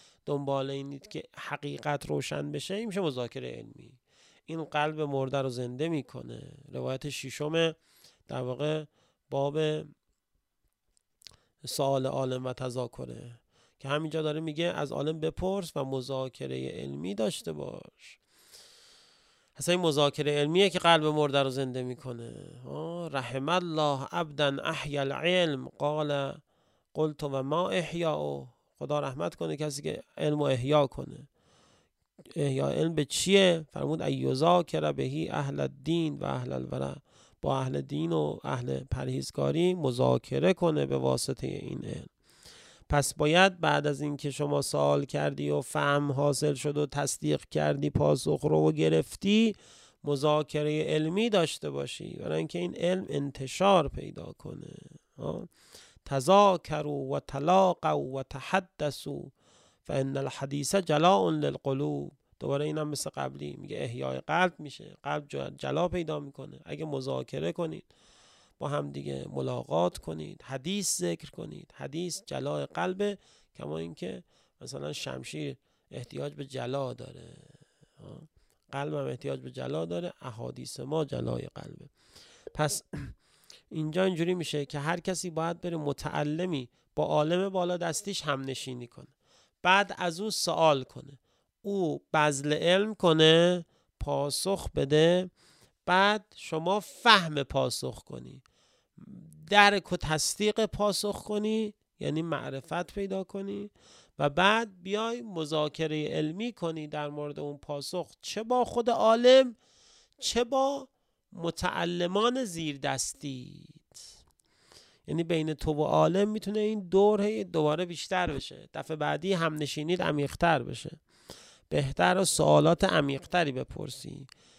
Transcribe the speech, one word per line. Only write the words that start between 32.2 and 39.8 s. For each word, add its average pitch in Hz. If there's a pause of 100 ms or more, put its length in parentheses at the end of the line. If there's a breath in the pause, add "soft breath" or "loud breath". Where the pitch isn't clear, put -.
احیا 139
علم 160
به 151
چیه؟ 180
فرمود: 147
"ان 147
یذاکر 151
به 139
اهل 143
الدین 143
و -
اهل 131
الورع"، 131 (460 soft breath)
با 135
اهل 131
دین 147
و 151
اهل 92
پرهیزکاری 139
مذاکره 135